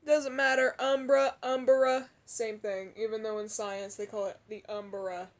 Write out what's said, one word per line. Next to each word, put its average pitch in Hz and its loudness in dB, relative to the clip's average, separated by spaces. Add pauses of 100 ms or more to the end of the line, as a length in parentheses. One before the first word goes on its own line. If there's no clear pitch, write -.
Doesn't 294 2
matter. 262 2
Umbra, 269 4
Umbera, 262 4 (180)
same 214 -4
thing. 190 -6
Even 214 -4
though 214 -4
in 214 -6
science 202 -6
they 208 -8
call 202 -4
it 185 -6 (100)
the 214 -12
Umbra. 190 -8 (120)